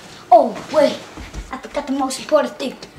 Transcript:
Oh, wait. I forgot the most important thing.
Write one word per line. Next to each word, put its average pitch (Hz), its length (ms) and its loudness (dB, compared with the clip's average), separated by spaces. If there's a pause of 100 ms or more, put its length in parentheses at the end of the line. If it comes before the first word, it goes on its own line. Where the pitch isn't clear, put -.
(320)
Oh, 269 260 6 (160)
wait. 269 240 4 (540)
I 262 60 -6
forgot - 280 -6
the 269 80 -4
most 277 260 -2
important 269 380 2
thing. 269 180 -6 (240)